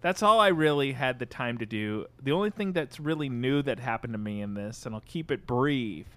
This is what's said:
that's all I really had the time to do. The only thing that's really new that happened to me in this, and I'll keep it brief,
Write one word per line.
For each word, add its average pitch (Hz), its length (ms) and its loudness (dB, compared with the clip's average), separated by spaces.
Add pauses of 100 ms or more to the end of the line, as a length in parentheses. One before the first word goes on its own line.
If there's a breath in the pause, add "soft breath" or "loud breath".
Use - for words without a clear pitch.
that's 180 220 0
all 214 180 8
I 202 80 8
really 147 440 4
had 127 280 -2
the 120 60 -6
time 120 320 -4
to 113 80 -4
do. 107 400 -2 (160)
The 135 100 0
only 202 180 2
thing 196 220 -4
that's 160 260 -4
really 151 300 -2
new 131 340 2
that 131 160 -2
happened 117 360 -4
to 107 40 -4
me 104 220 -4
in 104 140 -6
this, 104 300 -8
and 110 120 -8
I'll 110 100 -10
keep 160 240 -6
it 131 160 -4
brief, 123 600 0 (100)